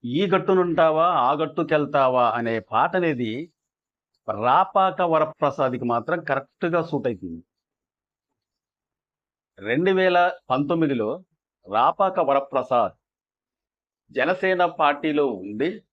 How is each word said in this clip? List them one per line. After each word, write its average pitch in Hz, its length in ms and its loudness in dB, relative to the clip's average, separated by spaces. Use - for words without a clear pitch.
"ఈ 160 300 -2
గట్టునుంటావా, 170 680 2
ఆ 143 280 2
గట్టుకెళ్తావా" 143 960 0
అనే 113 300 -2
పాట 143 360 -2
అనేది 139 560 -4
రాపాక 185 580 2
వరప్రసాద్కి 147 840 -2
మాత్రం 120 380 -2
కరెక్ట్గా 156 580 -2
సూట్ 147 260 -4
అవుతుంది. 90 360 -8
రెండు 135 320 0
వేల 180 400 2
పంతొమ్మిదిలో 139 760 0
రాపాక 185 460 0
వరప్రసాద్ 131 720 0
జనసేన 180 540 0
పార్టీలో 147 600 0
ఉండి 110 540 -6